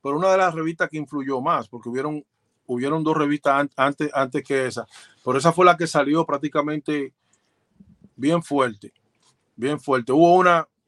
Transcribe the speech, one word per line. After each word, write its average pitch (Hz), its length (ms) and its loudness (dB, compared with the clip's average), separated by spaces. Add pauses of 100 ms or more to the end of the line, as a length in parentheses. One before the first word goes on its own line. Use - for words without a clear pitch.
pero 139 160 -4
una 185 140 2
de 190 60 4
las 185 160 2
revistas 165 360 -4
que 160 80 -10
influyó 139 440 -6
más, 147 260 -2
porque 120 220 -14
hubieron, 147 340 -6 (420)
hubieron 139 380 -2
dos 156 140 0
revistas 147 360 0
an-, 139 220 0
antes, 143 380 0
antes 135 300 -2
que 131 240 -2
esa, 110 200 -8 (360)
pero 127 140 0
esa 165 140 4
fue 180 140 2
la 175 100 8
que 165 120 -4
salió 151 380 0
prácticamente 147 880 -4 (1000)
bien 165 280 0
fuerte, 127 500 -4 (640)
bien 139 240 -4
fuerte. 127 320 -2
Hubo 170 240 6
una 175 320 4 (200)